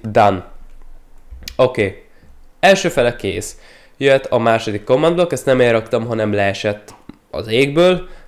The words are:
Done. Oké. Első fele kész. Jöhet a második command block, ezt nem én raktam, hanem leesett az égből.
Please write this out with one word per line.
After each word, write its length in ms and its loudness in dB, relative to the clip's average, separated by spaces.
Done. 340 2
Oké. 480 -2
Első 280 4
fele 280 0
kész. 400 -8
Jöhet 300 2
a 120 0
második 460 0
command 300 2
block, 180 0
ezt 140 -6
nem 140 4
én 120 4
raktam, 340 -2
hanem 260 -2
leesett 640 -4
az 180 -10
égből. 600 2